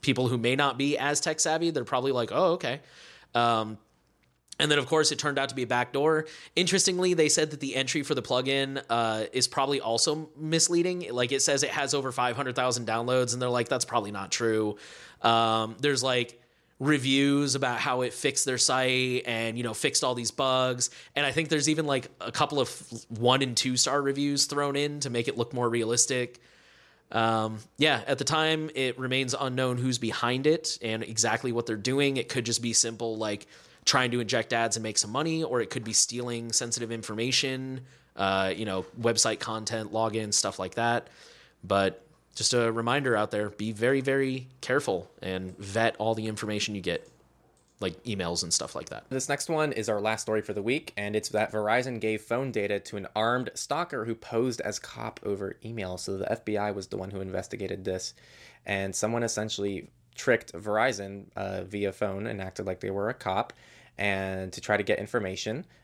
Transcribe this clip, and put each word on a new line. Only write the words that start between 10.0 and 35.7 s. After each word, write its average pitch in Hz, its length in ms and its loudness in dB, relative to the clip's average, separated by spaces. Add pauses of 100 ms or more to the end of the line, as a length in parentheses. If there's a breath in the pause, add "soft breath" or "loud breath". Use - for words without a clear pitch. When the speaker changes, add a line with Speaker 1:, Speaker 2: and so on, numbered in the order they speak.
Speaker 1:
misleading. 170 760 2
Like, 123 200 0
it 135 100 2
says 139 220 4
it 131 80 0
has 139 240 0
over 131 160 0
five 123 240 0
hundred 127 200 -2
thousand 123 320 0
downloads, 120 460 2
and 127 80 -4
they're 127 80 0
like, 123 180 2
"That's 131 160 0
probably 107 280 0
not 98 200 -6
true." 110 460 2 (460 loud breath)
Um, 113 560 4
there's, 135 240 0
like, 123 360 0 (400 soft breath)
reviews 139 760 4
about 123 240 0
how 127 220 0
it 123 120 0
fixed - 320 0
their 127 140 0
site 127 680 2
and, 113 320 -2
you 123 60 -2
know, 113 100 -2
fixed - 300 0
all 127 100 2
these 120 180 -4
bugs. 127 600 0 (240 loud breath)
And 143 100 2
I 135 60 2
think 156 180 0
there's 147 180 2
even, 156 200 2
like, 135 240 0 (100)
a 113 100 -8
couple 147 280 2
of 120 100 2 (400)
one 120 320 4
and 123 160 0
two 127 180 0
star 135 240 2
reviews 143 460 0
thrown 143 300 0
in 147 240 -2
to 139 100 -4
make 120 180 0
it 131 80 -2
look 117 160 -2
more 123 160 0
realistic. 120 720 0 (720 soft breath)
Um, 110 480 2 (180)
yeah, 143 300 4
at 131 100 0
the 139 60 -2
time, 156 500 0
it 127 240 0
remains 131 420 -2
unknown 127 380 0
who's 123 220 0
behind 123 480 0
it - 340 2
and 113 220 -2
exactly 113 480 0
what 117 160 -2
they're 113 100 -2
doing. 135 400 2
It - 120 -4
could 123 160 -2
just 117 180 -2
be 117 100 -2
simple, 113 420 0
like, 107 300 -4 (400 loud breath)
trying 127 240 4
to 123 100 0
inject 113 320 0
ads 117 240 2
and 113 80 -4
make 110 140 -2
some 104 140 0
money, 160 320 0
or 120 180 0
it - 80 -4
could 120 140 -6